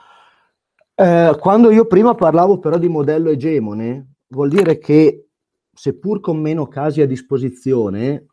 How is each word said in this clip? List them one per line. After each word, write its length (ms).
Eh, 440
quando 320
io 140
prima 280
parlavo 460
però 180
di 100
modello 440
egemone, 840
vuol 220
dire 280
che, 520
seppur 460
con 200
meno 280
casi 340
a 60
disposizione, 1300